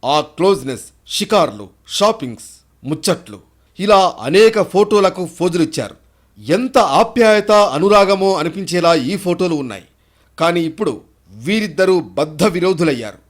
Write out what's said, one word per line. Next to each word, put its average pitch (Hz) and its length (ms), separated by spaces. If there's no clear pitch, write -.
ఆ 143 160
క్లోజ్‌నెస్, 147 600
షికార్లు, 143 600
షాపింగ్స్, 202 560
ముచ్చట్లు, 156 560
ఇలా 190 420
అనేక 202 420
ఫోటోలకు 190 640
ఫోజులిచ్చారు. 160 680
ఎంత 254 260
ఆప్యాయత, 214 720
అనురాగమో 196 840
అనిపించేలా 170 600
ఈ 160 220
ఫోటోలు 175 380
ఉన్నాయి. 120 300
కానీ 170 200
ఇప్పుడు 160 400
వీరిద్దరూ 180 680
బద్ధ 156 440
విరోధులయ్యారు. 165 760